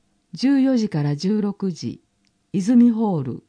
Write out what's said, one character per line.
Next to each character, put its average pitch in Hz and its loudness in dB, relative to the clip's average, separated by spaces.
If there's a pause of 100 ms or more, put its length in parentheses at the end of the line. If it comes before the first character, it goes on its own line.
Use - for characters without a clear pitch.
(340)
十 269 0
四 262 2
時 214 0
か 151 -2
ら 147 -2
十 202 -2
六 196 -4
時、 131 -12 (480)
泉 240 4
ホ 214 -2
ー 135 -4
ル。 117 -10